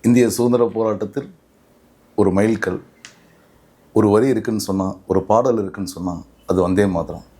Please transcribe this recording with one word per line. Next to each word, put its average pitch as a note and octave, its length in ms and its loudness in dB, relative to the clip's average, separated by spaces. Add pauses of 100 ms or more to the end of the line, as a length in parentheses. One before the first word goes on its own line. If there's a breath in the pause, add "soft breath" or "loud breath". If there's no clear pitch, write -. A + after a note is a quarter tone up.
இந்திய A#2+ 260 6
சுதந்திர A#2+ 320 2 (120)
போராட்டத்தில் G#2+ 540 -4 (880)
ஒரு G2 180 4
மைல்கல், G2+ 400 0 (1160 loud breath)
ஒரு G#2+ 200 4
வரி A2+ 140 4
இருக்குன்னு A2 380 -2
சொன்னா, F#2+ 220 -2 (200)
ஒரு F#2+ 120 2 (100)
பாடல் A#2 320 2
இருக்குன்னு F#2 320 -10
சொன்னா, F2+ 200 -8 (340)
அது F#2 120 2
வந்தே F#2 340 2
மாதரம். E2 300 -8 (160)